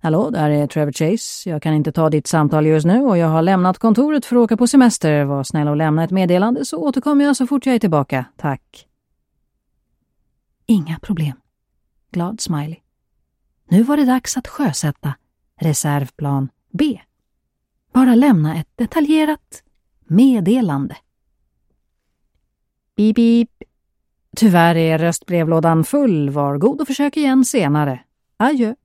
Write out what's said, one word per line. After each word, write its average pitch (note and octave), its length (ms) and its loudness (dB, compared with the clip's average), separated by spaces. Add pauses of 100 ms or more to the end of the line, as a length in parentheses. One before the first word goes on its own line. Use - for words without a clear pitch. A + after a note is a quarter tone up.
Hallå, F3 260 -2
där D#3 200 -2
är D3 180 0
Trevor D3 240 -4
Chase. - 580 -6
Jag D3+ 120 -6
kan D#3 120 -2
inte D3+ 180 0
ta D#3+ 180 0
ditt D3+ 180 -2
samtal D3+ 380 0
just D#3 200 2
nu F#3+ 140 4
och B3+ 180 0
jag E3+ 100 2
har D#3+ 140 0
lämnat F#3 360 0
kontoret B3+ 480 0
för - 100 -2
att A#3+ 60 4
åka A3+ 160 0
på B3 100 2
semester. F3+ 560 2
Var C#3 200 -4
snäll D3 240 -4
och D3 80 0
lämna D#3 280 0
ett E3 80 -4
meddelande F#3+ 540 0
så D#4 120 -10
återkommer C#4+ 480 0
jag C#4+ 100 2
så B3+ 120 -2
fort C#4 180 -2
jag C4 100 2
är A3+ 40 2
tillbaka. D3 460 -2 (120)
Tack. - 500 -10 (1800)
Inga E3 340 -2
problem. D#3 380 -6 (720)
Glad F#3 300 -6
smiley. D#3 360 -6 (920)
Nu F#3+ 140 4
var C#4+ 140 0
det D4 80 2
dags B3+ 320 -2
att B3 100 -10
sjösätta D3 680 -4 (460)
reservplan C#3+ 920 -4 (220)
B. B3+ 280 -2 (960)
Bara B3+ 220 4
lämna G#3 400 4
ett D#3+ 200 -8
detaljerat D4+ 880 -2 (420)
meddelande. G3+ 920 2 (2000)
Beep, G#3+ 200 2
beep. A#3 340 2 (840)
Tyvärr E3+ 400 4
är D#3+ 220 0
röstbrevlådan E3 840 0
full. F#3 460 0
Var C#3+ 280 -2
god C4+ 240 0
och D4 60 -6
försök C#4+ 300 -4
igen C4 280 2
senare. D3 540 -2 (380)
Adjö. A#3+ 480 0